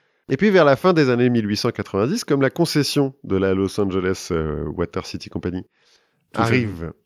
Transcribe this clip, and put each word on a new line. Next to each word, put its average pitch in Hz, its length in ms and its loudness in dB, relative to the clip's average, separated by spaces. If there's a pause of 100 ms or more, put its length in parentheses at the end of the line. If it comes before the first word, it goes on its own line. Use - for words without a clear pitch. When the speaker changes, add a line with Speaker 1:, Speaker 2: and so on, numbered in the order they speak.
(280)
Speaker 1:
Et 131 80 -2
puis, 208 140 2
vers 180 140 6
la 139 120 6
fin 185 160 4
des 151 180 4
années 123 200 4
mille 117 180 0
huit 101 80 -2
cent 117 140 -2
quatre-vingt-dix, 107 540 -2
comme 139 180 0
la 131 80 2
concession 143 640 0 (100)
de 98 120 -2
la 95 180 2
Los 95 260 0
Angeles, 92 500 -2
euh, 78 380 -4
Water 85 380 -6
City - 240 -12
Company 90 320 -6 (680)
Speaker 2:
Tout - 100 -4
à - 20 0
fait. 117 80 0
Speaker 1:
arrive 92 400 -2 (140)